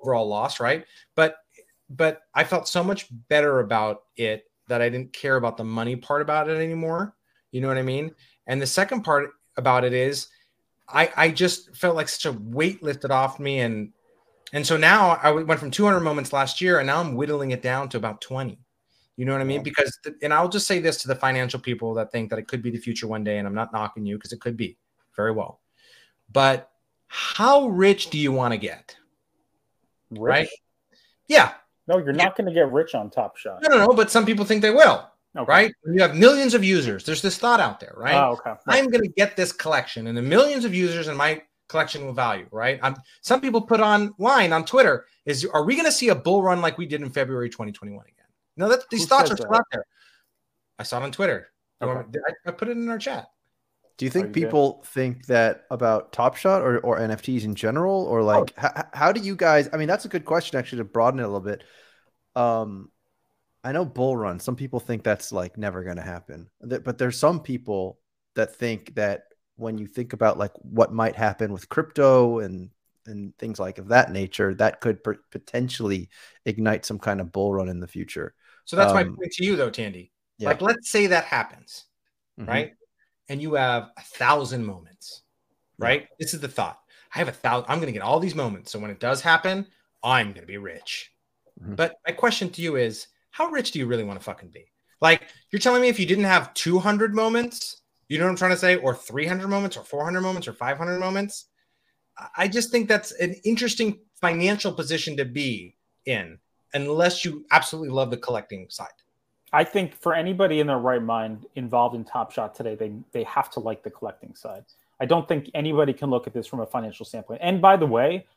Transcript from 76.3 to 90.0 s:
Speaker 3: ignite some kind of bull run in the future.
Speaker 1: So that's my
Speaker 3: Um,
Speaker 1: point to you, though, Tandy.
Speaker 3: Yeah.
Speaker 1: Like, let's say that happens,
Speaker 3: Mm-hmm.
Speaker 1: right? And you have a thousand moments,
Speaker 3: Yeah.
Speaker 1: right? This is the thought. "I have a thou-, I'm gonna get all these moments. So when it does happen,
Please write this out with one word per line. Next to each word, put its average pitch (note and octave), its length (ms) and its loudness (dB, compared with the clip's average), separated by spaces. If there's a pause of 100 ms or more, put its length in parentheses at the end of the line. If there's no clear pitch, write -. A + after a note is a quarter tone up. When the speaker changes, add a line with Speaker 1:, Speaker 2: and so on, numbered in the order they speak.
Speaker 3:
ignite A2 400 0
some G#2 140 -8
kind G2+ 200 -2
of E2+ 140 -10
bull G2 200 -2
run F#2+ 140 -2
in F2 140 -8
the F2 60 -12
future. - 460 -12 (300)
Speaker 1:
So E3+ 140 -8
that's G3 160 6
my F#3+ 80 4
Speaker 3:
Um, F3+ 160 -6
Speaker 1:
point F3 160 -10
to F3+ 100 -6
you, F#3+ 140 2
though, A#2+ 140 -2
Tandy. F#2+ 420 -10 (240)
Speaker 3:
Yeah. - 100 -6
Speaker 1:
Like, D3 140 0
let's A#3 280 0
say G#3 180 2
that E3+ 180 2
happens, - 580 -8 (560)
Speaker 3:
Mm-hmm. A2 100 -10
Speaker 1:
right? C3 260 -4 (520)
And C#3 140 -10
you D3+ 120 -4
have B2 420 0
a - 60 -20
thousand B2+ 640 0
moments, - 560 -16 (560)
Speaker 3:
Yeah. A2+ 80 -4
Speaker 1:
right? C#3 220 0 (120)
This D#3+ 140 -6
is D#3 60 -10
the C#3 80 -6
thought. F#2+ 320 -6 (340)
"I F3 60 -4
have D#3+ 80 -2
a A#2+ 40 -6
thou-, B2 360 -2
I'm D3 120 -2
gonna D3 120 -6
get G#2 100 -8
all B2+ 180 0
these F3 140 -4
moments. A2+ 380 -8
So G#2+ 80 -10
when G#2 100 -10
it G2 100 -14
does C3 220 -2
happen, F#3 460 0 (360)